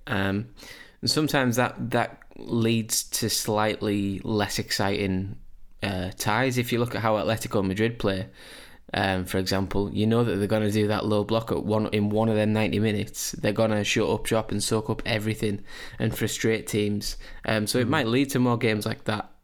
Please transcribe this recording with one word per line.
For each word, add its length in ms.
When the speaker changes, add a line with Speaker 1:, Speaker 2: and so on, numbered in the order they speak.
Speaker 1:
Um, 420
and 100
sometimes 460
that, 340
that 280
leads 680
to 260
slightly 920
less 360
exciting, 760
uh, 340
ties. 420
If 140
you 60
look 160
at 80
how 140
Atletico 500
Madrid 320
play, 280
um, 300
for 140
example, 540
you 140
know 160
that 140
they're 100
gonna 240
do 180
that 180
low 180
block 260
at 140
one, 240
in 220
one 180
of 80
them 160
ninety 260
minutes. 540
They're 200
gonna 300
shut 260
up 180
shop 260
and 100
soak 280
up 140
everything 580
and 180
frustrate 520
teams. 480
Um, 200
so 140
it 60
Speaker 2:
Mm. 40
Speaker 1:
might 160
lead 240
to 80
more 200
games 280
like 180
that 260